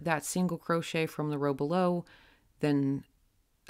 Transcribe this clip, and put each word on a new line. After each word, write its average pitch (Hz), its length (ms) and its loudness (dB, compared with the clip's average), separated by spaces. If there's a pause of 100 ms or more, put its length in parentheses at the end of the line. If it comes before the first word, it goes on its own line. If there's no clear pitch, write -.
that 156 220 0
single 175 340 0
crochet 165 480 0
from 151 240 -4
the 147 80 -2
row 143 160 2
below, 175 500 0 (540)
then 139 460 2 (640)